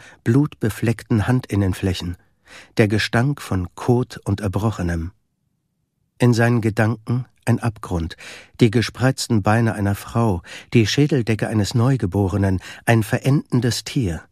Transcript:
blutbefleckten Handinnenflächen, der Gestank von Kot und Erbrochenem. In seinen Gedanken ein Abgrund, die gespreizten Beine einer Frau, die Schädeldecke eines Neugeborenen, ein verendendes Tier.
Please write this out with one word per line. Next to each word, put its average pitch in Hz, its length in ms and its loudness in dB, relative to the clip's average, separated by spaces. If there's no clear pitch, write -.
blutbefleckten 117 1040 0
Handinnenflächen, 98 880 -2
der 110 100 4
Gestank 117 540 0
von 92 340 -2
Kot - 500 0
und 98 160 -2
Erbrochenem. 90 720 -4
In 120 160 4
seinen 117 280 2
Gedanken 113 640 -2
ein 117 140 0
Abgrund, 87 580 -6
die 117 120 6
gespreizten 120 680 0
Beine 110 320 2
einer 101 220 -2
Frau, 110 460 -2
die 113 120 6
Schädeldecke 123 640 0
eines 104 260 0
Neugeborenen, 101 880 2
ein 113 180 2
verendendes 127 800 0
Tier. 90 380 -4